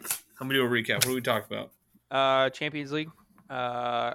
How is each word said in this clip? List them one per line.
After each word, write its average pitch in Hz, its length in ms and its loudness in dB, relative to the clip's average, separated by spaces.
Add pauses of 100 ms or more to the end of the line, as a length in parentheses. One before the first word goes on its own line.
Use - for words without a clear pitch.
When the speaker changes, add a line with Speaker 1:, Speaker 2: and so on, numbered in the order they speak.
(400)
Speaker 1:
let 131 60 -6
me 135 80 0
do 131 100 6
a 120 40 4
recap. 117 280 2
What 104 100 0
did 127 80 0
we 127 60 0
talk 120 260 0
about? 107 260 -8 (380)
Speaker 2:
Uh, 135 400 4
Champions 147 420 -6
League. 156 180 -2 (400)
Uh, 120 640 -2